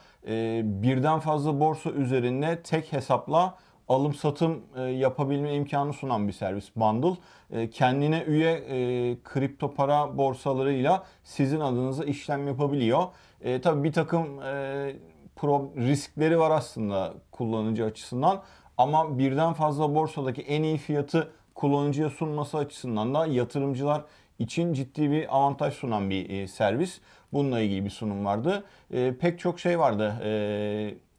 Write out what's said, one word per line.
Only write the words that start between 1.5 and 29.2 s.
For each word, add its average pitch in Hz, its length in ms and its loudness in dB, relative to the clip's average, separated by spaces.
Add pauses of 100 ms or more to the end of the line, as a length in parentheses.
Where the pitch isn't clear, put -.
borsa 156 300 0
üzerinde 135 720 0
tek 160 300 -4
hesapla 151 600 2 (340)
alım 139 260 2
satım, 156 480 0 (140)
e, 127 60 -4
yapabilme 135 720 0
imkanı 143 380 -2
sunan 113 360 -2
bir 98 40 -4
servis 98 440 -6
Bundle. 117 440 2 (300)
E, 113 200 -4
kendine 143 520 2
üye, 156 300 2
e, 123 720 -2
kripto 139 520 -4
para 139 440 2
borsalarıyla 135 840 2 (200)
sizin 143 360 0
adınıza 131 440 -2
işlem 143 420 -4
yapabiliyor. 139 560 2 (380)
E, 127 200 -2
tabii 147 240 2
bir 156 80 2
takım, 160 500 -2
e, 139 520 -6 (420)
pro-, 139 500 0
riskleri 151 520 2
var 160 120 4
aslında 101 640 -2 (160)
kullanıcı 110 540 -2
açısından. 135 580 -2 (360)
Ama 147 400 2
birden 139 340 2
fazla 151 420 0
borsadaki 147 480 -2
en 147 200 -2
iyi 156 160 0
fiyatı 151 540 0 (220)
kullanıcıya 143 560 2
sunması 147 480 -4
açısından 123 560 -2
da 160 120 2
yatırımcılar 139 800 0 (340)
için 170 340 -2
ciddi 139 380 -2
bir 147 260 0
avantaj 139 380 2
sunan 104 360 -2
bir, 95 200 -2
e, 98 160 -4
servis. 113 540 0 (320)
Bununla 139 280 0
ilgili 98 240 0
bir 101 60 -6
sunum 101 340 -6
vardı. 135 400 0 (280)
E, 127 280 0